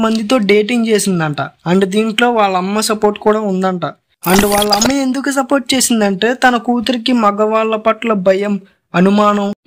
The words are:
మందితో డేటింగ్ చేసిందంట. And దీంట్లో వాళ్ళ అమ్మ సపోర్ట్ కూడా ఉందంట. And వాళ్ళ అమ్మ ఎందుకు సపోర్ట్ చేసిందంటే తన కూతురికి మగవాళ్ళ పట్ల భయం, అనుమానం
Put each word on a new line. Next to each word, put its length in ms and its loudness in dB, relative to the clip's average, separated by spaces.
మందితో 360 0
డేటింగ్ 400 0
చేసిందంట. 500 0
And 240 2
దీంట్లో 340 0
వాళ్ళ 140 2
అమ్మ 260 -2
సపోర్ట్ 360 0
కూడా 140 2
ఉందంట. 320 -2
And 120 4
వాళ్ళ 160 0
అమ్మ 100 0
ఎందుకు 320 -2
సపోర్ట్ 340 0
చేసిందంటే 580 0
తన 120 4
కూతురికి 460 -2
మగవాళ్ళ 520 0
పట్ల 300 -2
భయం, 280 0
అనుమానం 480 2